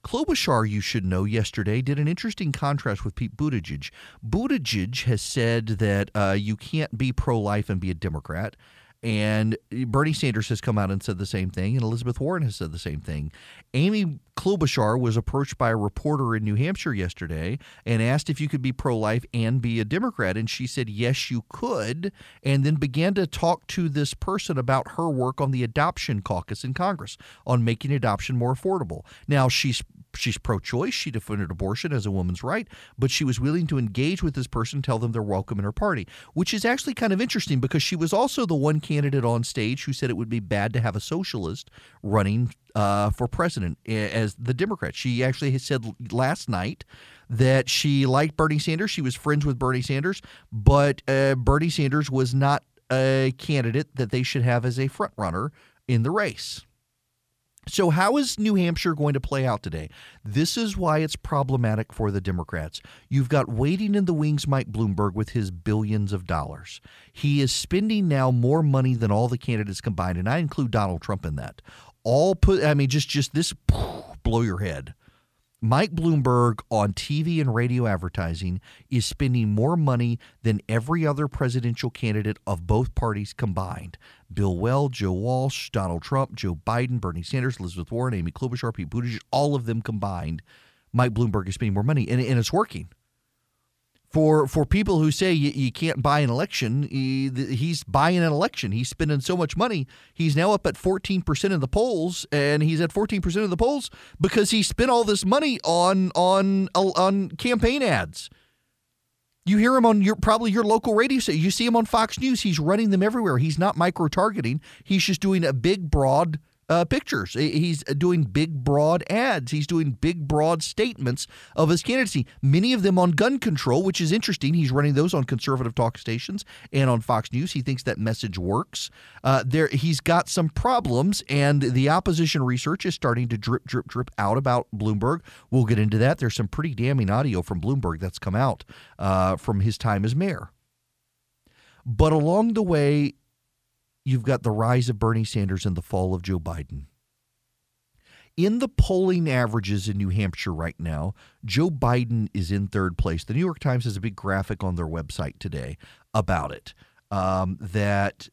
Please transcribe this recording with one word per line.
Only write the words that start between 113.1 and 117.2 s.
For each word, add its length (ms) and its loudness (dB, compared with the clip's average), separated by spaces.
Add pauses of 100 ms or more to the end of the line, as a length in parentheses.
He's 180 2
not 200 0
micro-targeting. 840 0 (220)
He's 200 2
just 180 0
doing 220 2
a 100 2
big, 360 0
broad, 500 2 (300)
uh, 160 4
pictures. 480 -2